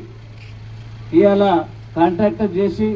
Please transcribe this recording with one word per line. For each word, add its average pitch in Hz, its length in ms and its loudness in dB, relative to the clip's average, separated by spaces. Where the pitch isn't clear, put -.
ఇవాళ 202 260 6
కాంట్రాక్టర్ 185 600 2
చేసి 202 380 0